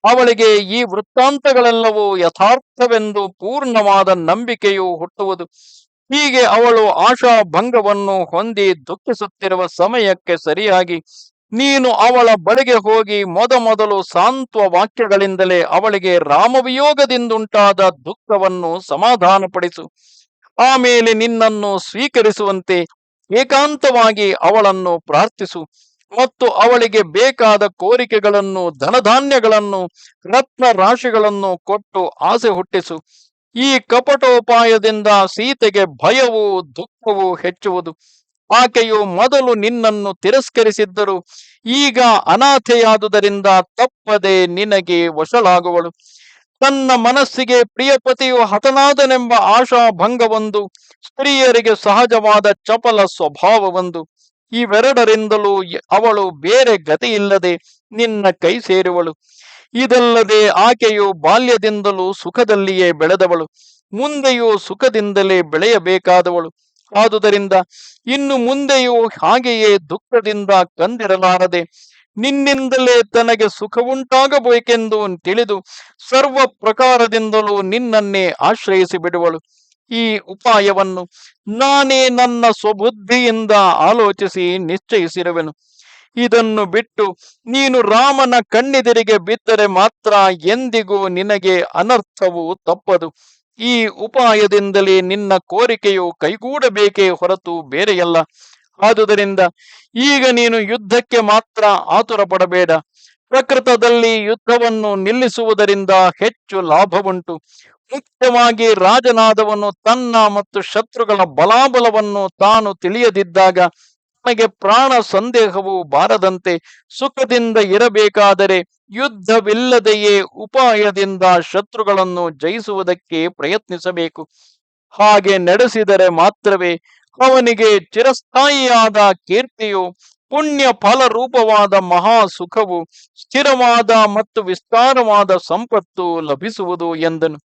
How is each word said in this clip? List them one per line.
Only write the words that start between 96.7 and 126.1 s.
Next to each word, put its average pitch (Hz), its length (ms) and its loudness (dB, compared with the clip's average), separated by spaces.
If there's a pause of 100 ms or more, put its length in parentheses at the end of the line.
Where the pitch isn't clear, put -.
ಹೊರತು 180 540 -4
ಬೇರೆಯಲ್ಲ. 170 540 -2 (640)
ಆದುದರಿಂದ 202 600 2 (640)
ಈಗ 277 280 0
ನೀನು 233 300 0
ಯುದ್ಧಕ್ಕೆ 226 600 -2
ಮಾತ್ರ 214 420 -2 (260)
ಆತುರ 214 360 -2
ಪಡಬೇಡ. 180 460 0 (640)
ಪ್ರಕೃತದಲ್ಲಿ 240 800 2 (100)
ಯುದ್ಧವನ್ನು 226 720 -2
ನಿಲ್ಲಿಸುವುದರಿಂದ 202 960 -2 (260)
ಹೆಚ್ಚು 196 440 -6
ಲಾಭವುಂಟು. 180 720 -2 (580)
ಮುಖ್ಯವಾಗಿ 240 800 0
ರಾಜನಾದವನು 214 920 2 (140)
ತನ್ನ 240 340 -2 (100)
ಮತ್ತು 202 340 -4
ಶತ್ರುಗಳ 214 600 -4 (140)
ಬಲಾಬಲವನ್ನು 214 960 0 (100)
ತಾನು 208 360 2
ತಿಳಿಯದಿದ್ದಾಗ 190 840 0 (640)
ತನಗೆ 226 220 0 (120)
ಪ್ರಾಣ 247 420 2
ಸಂದೇಹವು 196 720 -2 (100)
ಬಾರದಂತೆ 180 680 -2 (400)
ಸುಖದಿಂದ 240 720 -2
ಇರಬೇಕಾದರೆ 202 920 2 (340)
ಯುದ್ಧವಿಲ್ಲದೆಯೇ 214 1200 0 (200)
ಉಪಾಯದಿಂದ 208 880 -2 (220)
ಶತ್ರುಗಳನ್ನು 190 840 -4
ಜಯಿಸುವುದಕ್ಕೆ 175 1000 -6
ಪ್ರಯತ್ನಿಸಬೇಕು. 165 920 -8 (720)
ಹಾಗೆ 202 440 4
ನಡೆಸಿದರೆ 196 720 2
ಮಾತ್ರವೇ 180 640 0 (460)